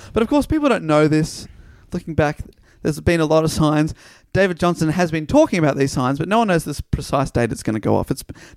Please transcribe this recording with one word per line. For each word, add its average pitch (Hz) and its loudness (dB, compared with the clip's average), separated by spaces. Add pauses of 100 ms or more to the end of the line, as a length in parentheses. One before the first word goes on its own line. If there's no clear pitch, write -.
(140)
But 220 0
of 220 -2
course, 285 2
people 294 0
don't 170 0
know 156 4
this. 156 -2 (440)
Looking 175 -8
back, 151 -2 (400)
there's 151 -2
been 170 2
a 160 2
lot 160 4
of 160 0
signs. 151 2 (400)
David 185 0
Johnson 170 0
has 170 0
been 156 -4
talking - 4
about 151 2
these 139 0
signs, 135 -2
but 160 -4
no 214 2
one 226 0
knows 170 0
the 147 -6
s-, - -8
precise - -4
date 120 0
it's 120 -8
gonna 110 -4
go 107 0
off. 95 -2
It's, - -6 (340)